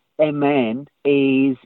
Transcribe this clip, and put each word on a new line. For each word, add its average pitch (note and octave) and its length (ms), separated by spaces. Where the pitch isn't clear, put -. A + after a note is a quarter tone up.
A D3+ 140
man C#3+ 560
is C3+ 600